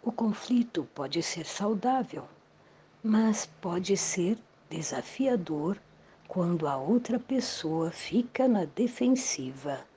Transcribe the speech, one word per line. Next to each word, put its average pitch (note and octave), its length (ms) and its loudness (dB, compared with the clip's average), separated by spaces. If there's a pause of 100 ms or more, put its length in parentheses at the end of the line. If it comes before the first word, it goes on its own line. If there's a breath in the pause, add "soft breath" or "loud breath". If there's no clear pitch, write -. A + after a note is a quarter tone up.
O A#3 60 0
conflito A3+ 720 0 (100)
pode C#3+ 300 -4
ser D#3+ 240 -6
saudável, A3+ 800 -2 (760 soft breath)
mas A3 420 4 (140)
pode F#3 360 0
ser F#3 400 0 (320)
desafiador E3 1120 -2 (460 soft breath)
quando F3 400 0
a C#3 100 0
outra A3+ 440 2
pessoa E3 720 -2
fica B3 560 0
na G#3 160 4
defensiva. D3 1200 -2 (100)